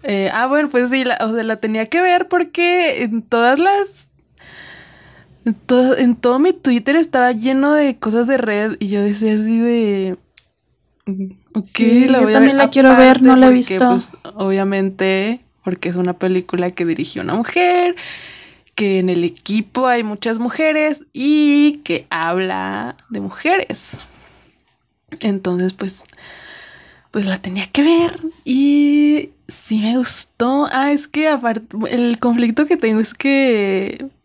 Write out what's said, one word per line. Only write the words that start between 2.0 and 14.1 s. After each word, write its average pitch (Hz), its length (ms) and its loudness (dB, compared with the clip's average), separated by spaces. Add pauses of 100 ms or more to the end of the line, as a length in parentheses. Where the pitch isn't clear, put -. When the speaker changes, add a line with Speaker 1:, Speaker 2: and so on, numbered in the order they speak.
Speaker 1:
ver 359 280 0
porque 349 720 0
en 226 200 -4
todas 240 360 2
las, 392 500 -2 (1400)
en 226 100 -2
to-, 254 420 2
en 240 200 2
todo 247 220 0
mi 339 140 2
Twitter 269 440 0
estaba 269 360 2
lleno 262 400 0
de 285 260 0
cosas 226 280 -2
de 269 100 0
Red 214 440 -2
y 208 80 -6
yo 202 140 -2
decía 208 300 -2
así 220 260 0
de, 208 580 -2 (920)
"Mm, 190 260 -8 (220)
ok, 214 100 -4
Speaker 2:
Sí, 240 440 2
Speaker 1:
la 254 120 4
Speaker 2:
yo 214 40 4
Speaker 1:
voy 214 80 2
a - 20 2
Speaker 2:
también 269 220 4
Speaker 1:
ver 277 100 4
Speaker 2:
la 269 40 -2
quiero 262 260 6
ver, 254 120 8
Speaker 1:
aparte", 254 160 6
Speaker 2:
no 254 120 8
la 254 100 8
he - 20 8
Speaker 1:
porque, 254 60 8
Speaker 2:
visto. 247 340 2
Speaker 1:
pues, 247 240 0 (240)